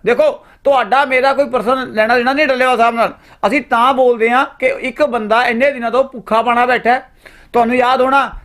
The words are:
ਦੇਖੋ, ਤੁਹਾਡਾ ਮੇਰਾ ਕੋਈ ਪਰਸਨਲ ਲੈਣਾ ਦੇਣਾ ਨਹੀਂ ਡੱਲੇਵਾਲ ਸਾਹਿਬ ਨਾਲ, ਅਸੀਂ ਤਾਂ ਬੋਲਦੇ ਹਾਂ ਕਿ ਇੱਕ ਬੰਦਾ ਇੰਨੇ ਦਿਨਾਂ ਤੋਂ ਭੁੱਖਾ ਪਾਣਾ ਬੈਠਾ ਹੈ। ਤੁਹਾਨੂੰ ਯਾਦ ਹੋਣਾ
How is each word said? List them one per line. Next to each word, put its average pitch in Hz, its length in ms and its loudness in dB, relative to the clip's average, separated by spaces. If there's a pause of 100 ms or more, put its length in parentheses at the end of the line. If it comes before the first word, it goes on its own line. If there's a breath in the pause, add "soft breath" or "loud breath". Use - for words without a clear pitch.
ਦੇਖੋ, 247 400 0 (180 soft breath)
ਤੁਹਾਡਾ 262 420 2
ਮੇਰਾ 262 280 0
ਕੋਈ 269 160 -2
ਪਰਸਨਲ 247 440 -4
ਲੈਣਾ 226 240 0
ਦੇਣਾ 247 160 0
ਨਹੀਂ 294 140 0
ਡੱਲੇਵਾਲ 254 300 0
ਸਾਹਿਬ 233 180 2
ਨਾਲ, 220 220 -2 (300 soft breath)
ਅਸੀਂ 277 140 -2
ਤਾਂ 247 320 0
ਬੋਲਦੇ 240 360 2
ਹਾਂ 262 160 2 (140)
ਕਿ 262 200 -2
ਇੱਕ 262 240 -4
ਬੰਦਾ 226 440 0
ਇੰਨੇ 254 240 0
ਦਿਨਾਂ 233 200 -6
ਤੋਂ 254 120 2
ਭੁੱਖਾ 233 380 -4
ਪਾਣਾ 240 240 0
ਬੈਠਾ 233 240 0
ਹੈ। 254 220 -2 (420 loud breath)
ਤੁਹਾਨੂੰ 240 220 2
ਯਾਦ 254 260 2
ਹੋਣਾ 262 300 0 (140)